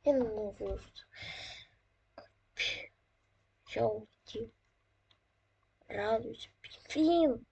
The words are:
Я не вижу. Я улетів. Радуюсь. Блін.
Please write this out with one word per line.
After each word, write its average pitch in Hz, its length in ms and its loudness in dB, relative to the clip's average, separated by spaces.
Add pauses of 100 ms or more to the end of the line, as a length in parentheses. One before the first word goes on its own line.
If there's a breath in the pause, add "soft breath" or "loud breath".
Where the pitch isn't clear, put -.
Я 285 60 6
не 214 460 0
вижу. 196 300 -6 (2750 loud breath)
Я 226 120 4
улетів. 220 640 -6 (1400)
Радуюсь. 220 600 -2 (460)
Блін. 311 560 4